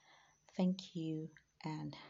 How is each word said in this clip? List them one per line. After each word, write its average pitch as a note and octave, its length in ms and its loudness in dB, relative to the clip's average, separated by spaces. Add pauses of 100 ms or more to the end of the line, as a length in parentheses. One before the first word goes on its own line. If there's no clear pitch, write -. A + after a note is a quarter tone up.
(560)
Thank F#3 400 4
you D#3+ 340 -2 (340)
and D#3 320 -4 (140)